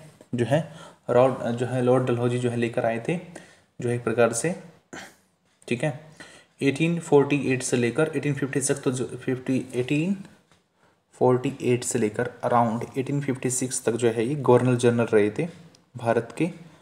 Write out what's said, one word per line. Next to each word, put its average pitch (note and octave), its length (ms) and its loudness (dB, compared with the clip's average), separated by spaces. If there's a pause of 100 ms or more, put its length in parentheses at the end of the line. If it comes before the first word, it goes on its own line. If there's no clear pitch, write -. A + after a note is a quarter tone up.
(340)
जो B2 100 -2
है C3+ 140 2 (520)
लॉर्ड, B2+ 400 4
जो A#2+ 160 -2
है B2+ 160 -4
लॉर्ड B2 240 4
डलहौजी B2 320 0
जो B2 120 0
है A#2+ 60 -4
लेकर A#2 300 -2
आए A2+ 220 -2
थे E3+ 80 0 (640)
जो B2 80 -4
है A#2+ 60 0
एक A#2+ 100 -6
प्रकार A#2 280 4
से, E3+ 220 -2 (1120)
ठीक B2 160 -2
है। D3 160 -4 (600)
एटीन D#3 400 0
फ़ोर्टी C#3+ 360 4 (160)
एट B2+ 100 -2
से - 140 -2
लेकर A#2+ 400 0
एटीन C#3 180 -2
फ़िफ्टी C#3 260 -4
सिक्स C#3 180 -2
तक - 60 -14
तो C3+ 80 0
जो B2 120 -4 (120)
फ़िफ्टी, B2+ 480 -4 (100)
एटीन D3 420 0 (1000)
फ़ोर्टी B2+ 380 2 (120)
एट A#2+ 200 0
से - 140 -4
लेकर A2 320 -2 (140)
around A#2+ 540 0
एटीन C3+ 240 -4
फ़िफ्टी B2+ 300 -2
सिक्स - 320 -4
तक - 100 2
जो A#2+ 160 2
है A2+ 160 0
ये C#3+ 80 -2
गवर्नर B2 420 4
जनरल A#2+ 320 2
रहे G#2 220 4
थे D#3+ 180 -4 (480)
भारत A#2 420 -2
के, E3+ 120 0 (320)